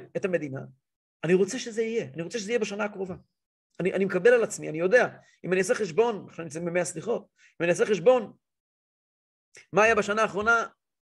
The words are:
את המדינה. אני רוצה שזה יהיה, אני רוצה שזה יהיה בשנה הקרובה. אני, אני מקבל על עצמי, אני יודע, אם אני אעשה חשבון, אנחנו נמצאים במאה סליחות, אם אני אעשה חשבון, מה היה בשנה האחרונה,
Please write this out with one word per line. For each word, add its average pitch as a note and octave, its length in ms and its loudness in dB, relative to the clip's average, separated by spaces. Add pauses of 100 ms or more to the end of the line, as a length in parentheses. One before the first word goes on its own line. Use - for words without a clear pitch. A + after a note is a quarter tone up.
(160)
את E3+ 80 -4
המדינה. D3 360 -4 (640)
אני E3+ 100 4
רוצה G3 240 2
שזה A3+ 240 -6
יהיה, A3+ 320 -4
אני D#3+ 80 -6
רוצה F3+ 160 -8
שזה G3 120 -8
יהיה A#3+ 80 2
בשנה G#3 260 -4
הקרובה. F#3+ 300 -8 (680)
אני, F3 120 0
אני F#3+ 120 0
מקבל F#3+ 280 4
על A#3 100 6
עצמי, D3+ 260 -6
אני D3+ 100 -6
יודע, F#3+ 280 4 (380)
אם E3+ 80 -4
אני F#3 80 2
אעשה G#3 140 0
חשבון, G3+ 540 -2
אנחנו E3 140 -14
נמצאים E3 220 -10
במאה E3+ 200 -2
סליחות, F#3 420 -6 (340)
אם E3 40 -2
אני F3 60 2
אעשה F3 160 2
חשבון, G#3 460 4 (1400)
מה F3+ 100 4
היה A3+ 120 6
בשנה G#3 280 0
האחרונה, G#3+ 440 0 (420)